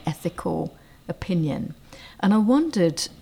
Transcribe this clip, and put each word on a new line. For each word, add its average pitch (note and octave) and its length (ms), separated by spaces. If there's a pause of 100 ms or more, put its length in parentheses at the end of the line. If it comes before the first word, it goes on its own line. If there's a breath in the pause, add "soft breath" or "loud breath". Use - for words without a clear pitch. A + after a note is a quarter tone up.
ethical D#3+ 680 (320 soft breath)
opinion. E3 640 (460 loud breath)
And G3 140
I A3 40
wondered, A3 680 (140)